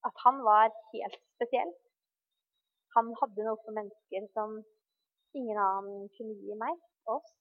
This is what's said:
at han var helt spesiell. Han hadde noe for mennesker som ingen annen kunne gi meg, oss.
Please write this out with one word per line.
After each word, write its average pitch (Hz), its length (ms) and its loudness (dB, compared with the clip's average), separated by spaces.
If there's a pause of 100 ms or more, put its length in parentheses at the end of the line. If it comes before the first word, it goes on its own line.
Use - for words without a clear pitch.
at - 200 -6
han 262 200 6
var 214 240 8 (240)
helt - 280 -10 (160)
spesiell. 247 360 0 (1200)
Han 233 280 2
hadde 214 260 -2
noe 220 160 -2
for 214 140 -10
mennesker 208 560 -8
som 214 280 -6 (760)
ingen 233 240 -4
annen 196 580 -2
kunne 220 180 -10
gi 202 240 -12
meg, 294 200 -6 (280)
oss. - 340 -6